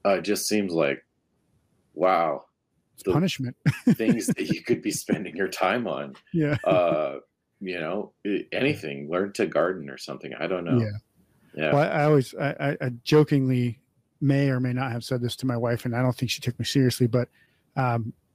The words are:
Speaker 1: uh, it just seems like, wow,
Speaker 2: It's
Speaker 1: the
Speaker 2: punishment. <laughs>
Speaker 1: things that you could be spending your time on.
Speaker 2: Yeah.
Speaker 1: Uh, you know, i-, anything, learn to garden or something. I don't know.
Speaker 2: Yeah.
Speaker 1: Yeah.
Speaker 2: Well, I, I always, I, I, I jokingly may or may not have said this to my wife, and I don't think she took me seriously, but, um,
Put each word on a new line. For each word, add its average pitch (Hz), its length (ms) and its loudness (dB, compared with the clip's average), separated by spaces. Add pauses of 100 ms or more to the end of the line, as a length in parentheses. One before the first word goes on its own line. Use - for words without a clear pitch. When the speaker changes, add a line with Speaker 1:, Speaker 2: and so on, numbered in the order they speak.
Speaker 1:
uh, 98 140 4
it 82 40 -6
just 98 260 -2
seems 101 240 0
like, 73 320 0 (880)
wow, 85 500 2 (520)
Speaker 2:
It's - 80 -18
Speaker 1:
the 95 80 2
Speaker 2:
punishment. 135 440 0 (100)
<laughs> - 320 2
Speaker 1:
things 113 360 2
that - 140 -4
you - 160 -4
could 117 180 0
be 104 100 -4
spending - 440 -4
your 95 120 -2
time 113 400 -2
on. 69 280 -6 (160)
Speaker 2:
Yeah. 147 320 0
Speaker 1:
Uh, 78 540 2 (420)
you 92 200 -6
know, 90 340 -6 (120)
i-, 101 260 -2
anything, 76 580 -4
learn 98 240 -2
to 101 120 0
garden 78 440 -2
or 67 80 -14
something. 67 360 -12
I 76 140 -6
don't 90 160 -4
know. 120 160 2
Speaker 2:
Yeah. 110 100 0 (640)
Speaker 1:
Yeah. 104 180 0
Speaker 2:
Well, 143 100 4
I, 165 60 2
I 151 160 0
always, 151 320 4
I, 143 140 -2 (100)
I, 147 160 -2 (100)
I 123 40 -4 (140)
jokingly 131 760 4 (380)
may 139 300 4
or 127 100 0
may 127 120 0
not 127 200 -2
have 117 120 -6
said 123 180 -2
this 120 160 -4
to 135 80 -4
my 123 100 0
wife, 117 280 -2
and 117 120 -2
I 123 60 2
don't 127 140 2
think 123 140 -2
she - 100 -6
took - 180 -4
me 117 80 -4
seriously, 127 420 2
but, 120 220 0 (460)
um, 117 380 -2 (200)